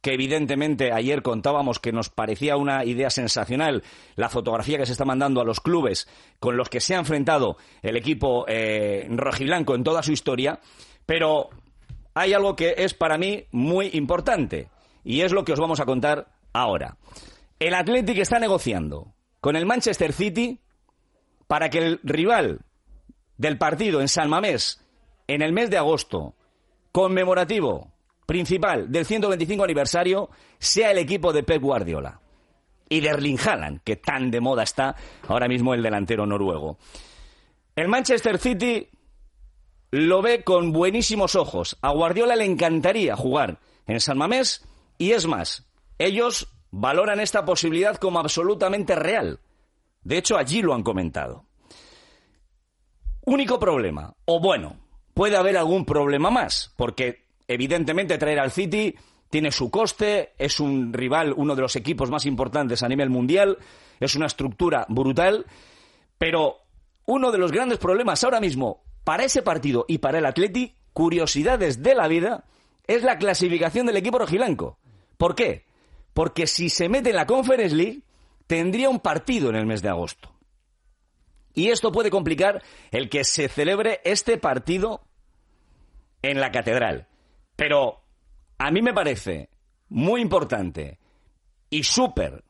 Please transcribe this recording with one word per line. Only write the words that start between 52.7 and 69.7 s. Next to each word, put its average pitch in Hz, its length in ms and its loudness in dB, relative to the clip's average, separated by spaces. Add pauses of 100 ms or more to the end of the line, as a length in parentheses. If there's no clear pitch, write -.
Único 254 360 2
problema, 101 540 -2 (100)
o 170 160 2
bueno, 147 380 0 (340)
puede 208 240 2
haber 190 220 4
algún 170 260 2
problema 147 460 2
más, - 460 -2
porque 120 500 -4 (200)
evidentemente 156 680 -2
traer 151 240 0
al 135 100 0
City 196 460 -2 (320)
tiene 151 240 0
su 120 180 -4
coste, 208 680 0
es 135 200 -2
un 135 340 -2
rival, 139 440 0
uno 147 180 0
de 131 80 0
los 131 140 -2
equipos 131 340 -4
más 147 140 -4
importantes 131 580 -2
a 120 60 -2
nivel 135 220 0
mundial, 165 480 2 (420)
es 135 140 -2
una 151 120 -2
estructura 135 600 -2
brutal, 135 560 2 (720)
pero 160 400 2 (480)
uno 254 260 2
de 208 80 2
los 175 140 2
grandes 233 260 0
problemas 190 460 2
ahora 240 160 4
mismo 135 420 -2 (220)
para 175 200 0
ese 262 180 0
partido 139 460 0